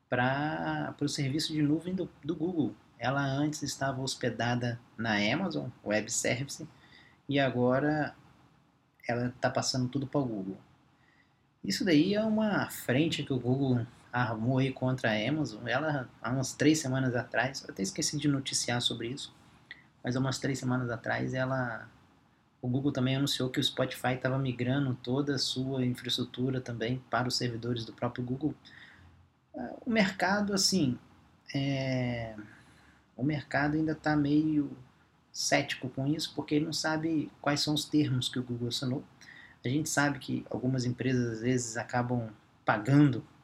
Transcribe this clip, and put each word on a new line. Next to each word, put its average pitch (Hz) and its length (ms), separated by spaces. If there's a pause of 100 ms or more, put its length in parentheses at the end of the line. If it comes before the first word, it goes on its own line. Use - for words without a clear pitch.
pra, 151 880
pro 147 140
serviço 143 420
de 151 120
nuvem 165 320
do, 175 120 (160)
do 165 120
Google. 156 400 (240)
Ela 139 260
antes 147 380
estava 135 380
hospedada 120 800 (160)
na 113 200 (180)
Amazon 151 360 (140)
Web 107 280
Service 123 560 (600)
e 139 120
agora 135 760 (920)
ela 123 340
tá 127 80
passando 123 400
tudo 135 180
pra 143 140
Google. 98 360 (1040)
Isso 196 200
daí 180 300
é 214 100
uma 214 460
frente 147 540
que 135 100
o 123 60
Google 127 460 (280)
armou 120 460
aí 135 120
contra 127 400
a 107 180
Amazon. 120 380
Ela, 143 420 (120)
há 117 100
umas 131 220
três 156 260
semanas 131 360
atrás, 120 480
eu - 80
até 190 120
esqueci 160 340
de 147 100
noticiar 123 540
sobre 117 280
isso, - 260 (680)
mas 123 120
há 131 40
umas 131 200
três 135 180
semanas 127 320
atrás 120 440
ela, 127 560 (720)
o 127 60
Google 135 260
também 131 240
anunciou 135 320
que 147 100
o 135 40
Spotify 127 520
tava 127 240
migrando 127 640
toda 139 320
a 120 40
sua 131 460
infraestrutura 123 760
também 120 480
para 123 180
os 123 80
servidores 117 500
do 110 60
próprio 123 320
Google. 135 320 (1000)
É, 247 220 (100)
o - 40
mercado, 202 640
assim, 160 440 (560)
é... 127 800 (840)
o 120 60
mercado 147 520
ainda 156 180
tá 151 220
meio 147 560 (640)
cético - 560
com 135 180
isso, 156 260
porque 147 220
ele 151 100
não 160 80
sabe 156 560 (120)
quais 147 180
são 151 140
os 143 100
termos 131 460
que 127 100
o 123 40
Google 120 260
assinou. 131 340 (640)
A 123 40
gente 151 200
sabe 143 300
que 127 300
algumas 127 360
empresas, 123 480
às 110 80
vezes, 117 360
acabam 120 520 (340)
pagando 131 640 (180)